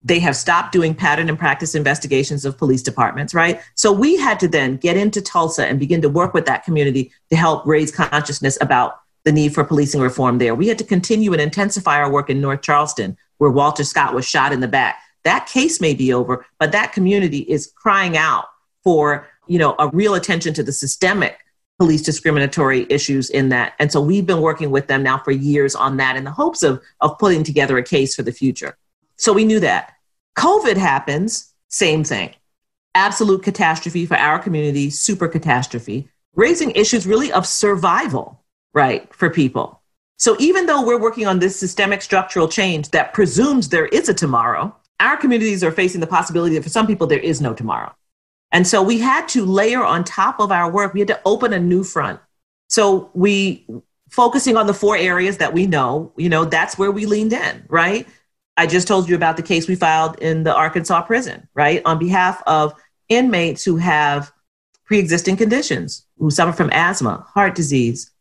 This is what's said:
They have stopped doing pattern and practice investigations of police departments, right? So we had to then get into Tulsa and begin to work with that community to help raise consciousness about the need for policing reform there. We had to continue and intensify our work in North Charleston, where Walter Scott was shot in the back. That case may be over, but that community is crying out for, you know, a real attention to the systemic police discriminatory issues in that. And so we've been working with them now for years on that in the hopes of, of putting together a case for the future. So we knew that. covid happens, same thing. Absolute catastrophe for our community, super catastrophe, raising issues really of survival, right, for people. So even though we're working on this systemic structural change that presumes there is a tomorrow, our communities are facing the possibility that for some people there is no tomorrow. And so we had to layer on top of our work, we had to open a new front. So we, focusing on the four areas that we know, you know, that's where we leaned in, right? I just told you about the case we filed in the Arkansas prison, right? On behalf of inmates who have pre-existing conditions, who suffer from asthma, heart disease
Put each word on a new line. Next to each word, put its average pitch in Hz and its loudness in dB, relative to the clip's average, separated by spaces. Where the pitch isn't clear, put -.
They 175 2
have 160 0
stopped 170 0
doing 165 2
pattern 165 0
and 156 -4
practice 151 -2
investigations 139 -2
of 135 -6
police 131 2
departments, 131 -4
right? 170 0
So 208 4
we 269 4
had 208 0
to 185 2
then 135 0
get 170 0
into 208 0
Tulsa 165 -2
and 139 -2
begin 147 0
to 151 2
work 175 0
with 165 0
that 127 -2
community 139 -2
to 160 2
help 160 2
raise 151 2
consciousness 147 -2
about - 0
the 151 4
need 151 2
for 151 0
policing 143 0
reform 127 0
there. 120 2
We 165 0
had 226 0
to 226 -8
continue 208 0
and 151 0
intensify 175 0
our 143 0
work 143 0
in 135 0
North 139 -2
Charleston, 147 -2
where 147 4
Walter 143 2
Scott 143 0
was 127 -4
shot 143 0
in 127 -4
the 127 -2
back. 113 -2
That 185 0
case 269 0
may 156 2
be 131 0
over, 123 -2
but 156 0
that 208 -2
community 185 0
is 147 -4
crying 190 0
out 151 0
for, 147 2
you 175 2
know, 147 2
a 151 2
real 196 2
attention 170 -2
to 151 -4
the 131 -6
systemic 180 -2
police 160 4
discriminatory 139 0
issues 139 -2
in 135 0
that. 123 -2
And 147 0
so 151 2
we've 180 0
been 175 2
working 156 -2
with 139 0
them 135 0
now 131 0
for 139 -6
years 139 0
on 135 -2
that 131 -2
in 135 -8
the 139 -10
hopes 302 -2
of, 131 0
of 151 0
putting 180 2
together 139 0
a 123 0
case 135 -2
for - -6
the 113 -6
future. 117 -4
So - 2
we 214 4
knew 220 4
that. 107 -2
covid 311 2
happens, 160 -2
same 156 0
thing. 92 -6
Absolute 196 0
catastrophe 170 -2
for 160 -2
our 151 0
community, 147 -2
super 175 -4
catastrophe, 127 -4
raising 302 2
issues 208 0
really 233 0
of 185 0
survival, 190 -2
right, 131 0
for 175 0
people. - -2
So - 2
even 349 2
though 285 2
we're 240 2
working 220 -2
on 185 2
this 185 0
systemic 196 -2
structural 185 0
change 170 -2
that - 0
presumes 208 2
there 160 0
is - 0
a - 2
tomorrow, 120 0
our 262 2
communities 220 0
are 160 0
facing 185 -2
the 160 -4
possibility 170 0
that 151 -2
for 160 -8
some 220 0
people 196 0
there 143 2
is 151 -2
no 123 -2
tomorrow. 90 -8
And 180 4
so 196 2
we 226 0
had 277 0
to 233 -2
layer 214 0
on 170 0
top 196 -2
of - 0
our 175 0
work, 196 -2
we 196 -2
had 196 0
to - -6
open 220 0
a 185 -2
new 180 0
front. 139 -6
So 196 2
we, 98 0
focusing 240 2
on 220 2
the 202 0
four 208 2
areas 180 0
that 156 -2
we 175 2
know, 151 -2
you 170 -2
know, 160 2
that's 160 -2
where 196 0
we 202 -4
leaned 214 0
in, - -8
right? 175 -2
I 170 4
just 175 0
told 190 2
you 175 2
about 160 0
the 175 -8
case 165 -2
we 185 0
filed 160 0
in 160 -2
the 156 0
Arkansas 165 0
prison, 226 -6
right? 147 2
On 160 2
behalf 180 0
of 151 0
inmates 208 0
who 170 0
have 151 0
pre-existing 190 0
conditions, 214 -2
who 156 0
suffer 170 2
from 160 0
asthma, 165 -2
heart 196 0
disease 135 -2